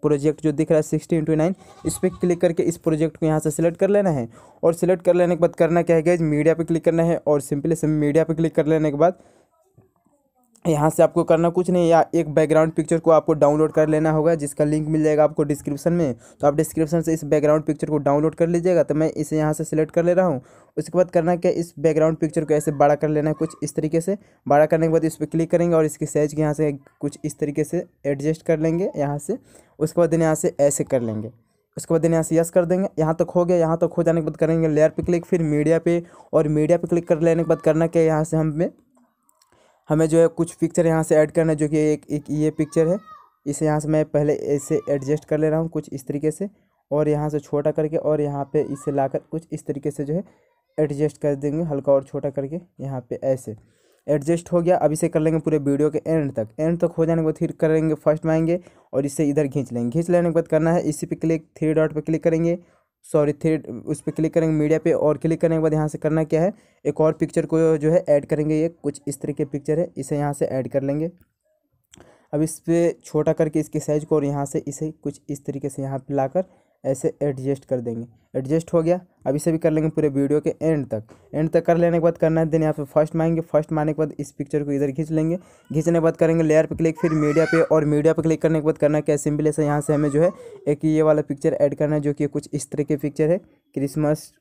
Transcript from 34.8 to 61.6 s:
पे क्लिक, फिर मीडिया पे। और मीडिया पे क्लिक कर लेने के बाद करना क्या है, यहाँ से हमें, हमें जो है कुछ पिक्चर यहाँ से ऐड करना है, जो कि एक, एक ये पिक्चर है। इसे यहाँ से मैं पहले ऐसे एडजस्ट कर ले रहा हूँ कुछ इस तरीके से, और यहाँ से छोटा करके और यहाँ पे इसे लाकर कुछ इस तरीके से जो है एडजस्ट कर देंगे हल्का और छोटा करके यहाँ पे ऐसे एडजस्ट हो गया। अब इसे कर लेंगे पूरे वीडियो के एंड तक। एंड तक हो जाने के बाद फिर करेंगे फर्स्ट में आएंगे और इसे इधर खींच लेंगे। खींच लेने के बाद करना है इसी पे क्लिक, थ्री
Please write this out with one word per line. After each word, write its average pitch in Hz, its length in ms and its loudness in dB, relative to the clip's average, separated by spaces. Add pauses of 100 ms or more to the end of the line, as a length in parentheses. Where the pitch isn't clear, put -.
पे 160 120 -6
क्लिक, 170 220 0
फिर 175 200 0
मीडिया 151 360 2
पे। 170 220 0 (300)
और 151 180 2
मीडिया 151 280 2
पे 170 100 -6
क्लिक 170 200 0
कर 160 120 2
लेने 165 220 2
के 160 60 -2
बाद 165 140 2
करना 160 240 2
क्या 165 160 2
है, 160 60 4
यहाँ 156 160 2
से 156 120 -4
हमें, 160 340 0 (1160)
हमें 156 200 2
जो 160 100 4
है 165 100 6
कुछ 165 260 -4
पिक्चर 165 320 0
यहाँ 160 160 2
से 156 140 2
ऐड 151 140 4
करना 160 220 2
है, 156 40 0
जो 151 120 0
कि 156 100 0
एक, 151 320 0
एक 147 200 -6
ये 151 220 0
पिक्चर 156 360 0
है। 185 100 -2 (480)
इसे 143 180 -4
यहाँ 151 160 2
से 151 80 -6
मैं 156 180 2
पहले 147 280 0 (140)
ऐसे 143 320 -2 (100)
एडजस्ट 143 340 -2
कर 156 140 -2
ले 156 120 0
रहा 160 100 0
हूँ 165 80 -4
कुछ 156 240 -8
इस 139 140 -12
तरीके 143 240 -4
से, 196 180 -8 (420)
और 147 180 0
यहाँ 151 220 0
से 147 100 -4
छोटा 147 300 -2
करके 156 280 -2
और 151 220 -2
यहाँ 143 260 -4
पे 151 180 -2
इसे 139 280 -8
लाकर 139 260 -2 (120)
कुछ 160 220 -10
इस 151 140 -12
तरीके 143 240 -6
से 147 140 -8
जो 147 100 -6
है 190 100 -4 (540)
एडजस्ट 147 400 -2
कर 147 180 0
देंगे 147 280 -4
हल्का 143 280 -2
और 135 120 2
छोटा 143 260 -8
करके 139 300 -8 (200)
यहाँ 131 200 -8 (100)
पे - 140 -8
ऐसे 131 320 -2 (500)
एडजस्ट 156 460 -2
हो 175 100 2
गया। 180 140 2
अब 151 160 2
इसे 160 160 -2
कर 165 120 -2
लेंगे 160 200 0
पूरे 156 200 0
वीडियो 143 300 0
के 151 100 -4
एंड 156 340 -2
तक। 110 140 -4 (120)
एंड 165 200 -2
तक 170 180 -2
हो 160 80 2
जाने 165 160 0
के - 20 -2
बाद 156 100 -2
फिर 165 260 -4
करेंगे 156 360 0
फर्स्ट 156 280 -2
में 160 100 0
आएंगे 165 260 0 (320)
और 139 140 -2
इसे 147 180 -2
इधर 143 240 0
खींच 127 240 -6
लेंगे। 120 200 -4
खींच 165 180 -2
लेने 175 180 2
के 160 60 -2
बाद 165 140 -2
करना 160 240 2
है 175 120 2
इसी 151 220 -4
पे 160 100 -6
क्लिक, 160 300 -2 (100)
थ्री 156 180 -2